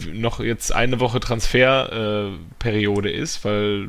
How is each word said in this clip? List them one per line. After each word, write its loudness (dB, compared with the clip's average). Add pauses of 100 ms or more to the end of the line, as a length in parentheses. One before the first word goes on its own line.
(120)
noch -2
jetzt -2
eine 2
Woche 0
Transfer, 2
äh, - (260)
Periode 2
ist, -4
weil -2